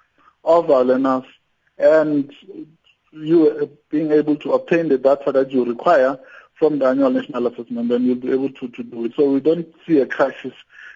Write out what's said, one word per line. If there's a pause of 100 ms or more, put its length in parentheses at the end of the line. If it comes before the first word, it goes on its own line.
(440)
of
our
learners, (560)
and (800)
you,
uh, (240)
being
able
to
obtain
the
data
that
you
require (360)
from
the
annual
national
assessment,
then
you'll
be
able
to,
to
do
it.
So
we
don't (140)
see
a
crisis (440)